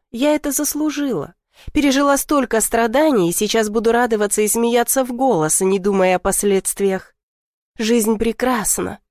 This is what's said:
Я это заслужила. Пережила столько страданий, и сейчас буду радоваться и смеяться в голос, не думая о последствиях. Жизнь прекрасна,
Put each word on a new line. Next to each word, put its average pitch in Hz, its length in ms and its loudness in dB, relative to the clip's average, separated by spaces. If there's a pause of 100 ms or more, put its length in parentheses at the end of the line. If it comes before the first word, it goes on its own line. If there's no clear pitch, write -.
(100)
Я 285 240 0
это 294 160 -4
заслужила. 285 840 -4 (380)
Пережила 277 460 2
столько 254 440 0
страданий, 233 680 2
и 175 40 -4
сейчас 214 360 0
буду 220 220 0
радоваться 220 500 0
и 214 60 2
смеяться 233 560 0
в 254 80 -6
голос, 226 500 0
не 190 180 2
думая 185 380 2
о - 20 0
последствиях. 190 960 -2 (600)
Жизнь 220 420 0
прекрасна, 220 800 -2 (100)